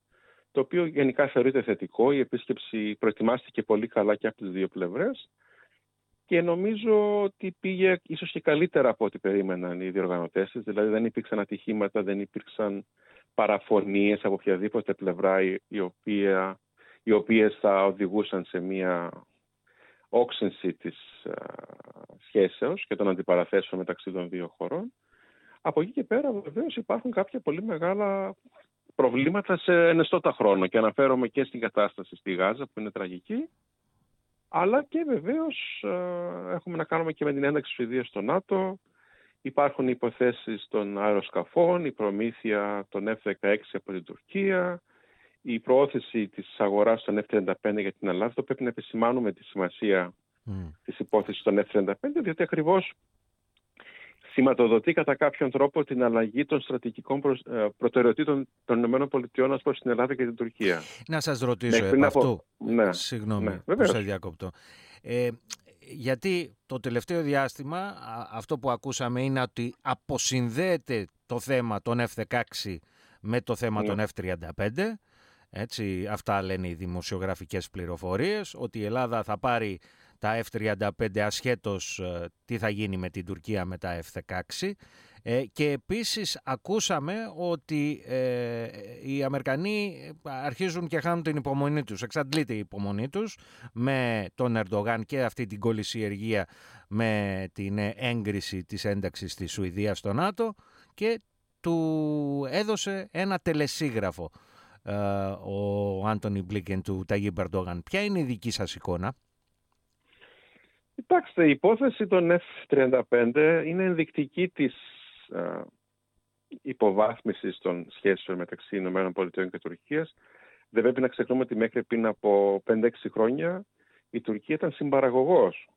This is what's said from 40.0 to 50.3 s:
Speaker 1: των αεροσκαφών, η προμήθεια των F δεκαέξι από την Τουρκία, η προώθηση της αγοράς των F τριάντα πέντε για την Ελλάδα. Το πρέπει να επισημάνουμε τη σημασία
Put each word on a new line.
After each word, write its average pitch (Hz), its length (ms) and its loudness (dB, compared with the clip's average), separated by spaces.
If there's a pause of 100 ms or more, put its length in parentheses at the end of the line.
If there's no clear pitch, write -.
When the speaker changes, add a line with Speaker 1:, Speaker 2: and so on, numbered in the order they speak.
Speaker 1:
των 101 280 -2
αεροσκαφών, 143 840 2
η 131 80 -2
προμήθεια 104 960 -2
των 101 200 -4
F 110 140 -2
δεκαέξι 101 540 0
από - 160 -8
την 90 120 -6
Τουρκία, 185 800 -2 (600)
η 117 160 -4
προώθηση 127 720 2
της - 300 -14
αγοράς 104 440 4
των 104 160 0
F 104 80 -4
τριάντα 95 340 0
πέντε 107 200 0
για 98 120 -2
την - 160 -6
Ελλάδα. 101 260 0
Το 131 80 -2
πρέπει 131 200 -4
να 123 60 0
επισημάνουμε 117 640 0
τη - 120 -16
σημασία 92 720 0 (280)